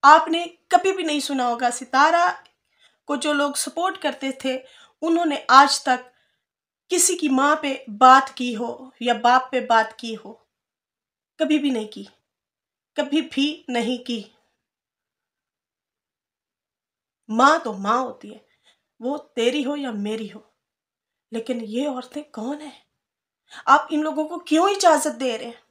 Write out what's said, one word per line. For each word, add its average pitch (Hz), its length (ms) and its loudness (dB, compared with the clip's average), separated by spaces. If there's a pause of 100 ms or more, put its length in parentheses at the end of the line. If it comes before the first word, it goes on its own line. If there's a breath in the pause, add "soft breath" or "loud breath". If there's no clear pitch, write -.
आपने 330 420 6 (260)
कभी 370 200 4
भी 381 120 -4
नहीं 302 160 -2
सुना 269 240 -4
होगा, 240 260 0
सितारा 302 600 2 (800)
को 285 80 -4
जो 294 180 -2
लोग 285 220 -2
सपोर्ट 349 420 -4
करते 269 480 -6
थे 262 120 -2 (440 soft breath)
उन्होंने 330 480 0
आज 277 360 6
तक 247 260 -2 (800)
किसी 359 260 0
की 302 140 -4
माँ 285 320 2
पे 277 280 -6
बात 254 400 6
की 247 240 -6
हो 233 480 -10
या 240 120 0
बाप 240 380 2
पे 254 100 -2
बात 220 380 0
की 226 140 -10
हो, - 340 -18 (920)
कभी 302 200 2
भी 277 120 0
नहीं 214 160 -4
की, 202 220 -16 (880)
कभी 294 240 0
भी 302 480 -4
नहीं 240 300 -2
की। 233 260 -8 (3000)
माँ 262 300 4
तो 247 140 -8
माँ 208 300 -2
होती 214 260 -12
है, 220 160 -20 (560)
वो 262 160 -4
तेरी 254 460 -2
हो 277 120 -4
या 277 160 -6
मेरी 214 360 -6
हो, 190 260 -20 (800)
लेकिन 226 280 -6
ये 226 240 -4
औरतें 269 380 -10
कौन 277 380 -10
हैं? 294 240 -20 (800 loud breath)
आप 190 240 2
इन 302 120 -2
लोगों 302 220 -4
को 330 120 -10
क्यों 339 320 2
इजाजत 359 420 2
दे 240 260 -4
रहे - 100 -12
हैं? 233 240 -18